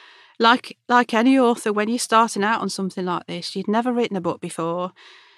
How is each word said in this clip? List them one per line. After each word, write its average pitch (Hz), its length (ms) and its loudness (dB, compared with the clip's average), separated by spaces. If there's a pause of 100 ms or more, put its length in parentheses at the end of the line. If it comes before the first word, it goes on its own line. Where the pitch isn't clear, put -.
(380)
like, 233 400 2 (120)
like 247 240 2
any 254 260 4
author, 233 320 2
when 208 160 0
you're 233 100 -2
starting 226 460 2
out 214 180 0
on 196 80 -4
something 185 360 -6
like 175 220 -4
this, - 280 -10
you'd 190 140 -6
never 233 240 0
written 226 240 -2
a 180 40 -4
book 170 200 -4
before. 170 500 -6 (460)